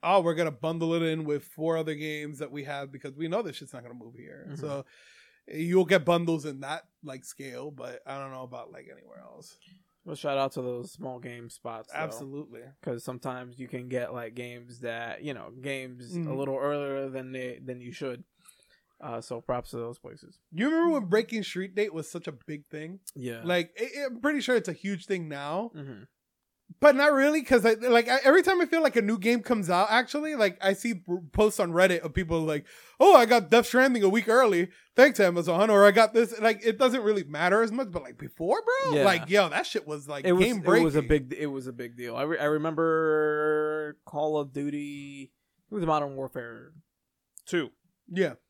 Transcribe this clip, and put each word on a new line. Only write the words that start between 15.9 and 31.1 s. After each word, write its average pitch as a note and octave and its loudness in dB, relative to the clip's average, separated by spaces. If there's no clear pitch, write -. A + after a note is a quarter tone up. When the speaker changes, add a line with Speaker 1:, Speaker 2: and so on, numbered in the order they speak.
Speaker 2:
a E3+ -4
Speaker 1:
Mm. D3+ -6
Speaker 2:
little C3+ -4
earlier C#3 -4
than C3 -12
they, B2+ -12
than B2 -12
you B2 -16
should. C3 -10
Uh, A#2 -10
so A#2 -10
props B2 -6
to B2 -10
those A#2 -10
places. - -20
Speaker 1:
You F3+ -4
remember E4 2
when G#3+ -2
Breaking A3 0
Street F#3 -8
Date G#3 -2
was D#3+ -10
such - -12
a D#3+ -10
big D3 -14
thing? D#3+ -14
Speaker 2:
Yeah. A#2+ -10
Speaker 1:
Like, F3 -2
it, A#3+ -6
it, C#4+ -8
I'm A#3 -14
pretty C#4+ 0
sure B3+ 0
it's G#3 0
a E3 -6
huge F#3+ -8
thing F3 -6
now. D3+ -6
Speaker 2:
Mm-hmm. C3 -14
Speaker 1:
But C#4+ 8
not D4 4
really, C#4+ 4
'cause A#3 4
I, A3+ 6
like, A#3 4
I, B3+ 4
every D4+ 8
time F#4 2
I E4 4
feel E4 0
like D4 2
a A#3 4
new G#3 0
game A3+ 2
comes G#3 -2
out, F#3 4
actually, D4 0
like, G3+ 2
I G3 2
see A3+ -4
p-, F3 -6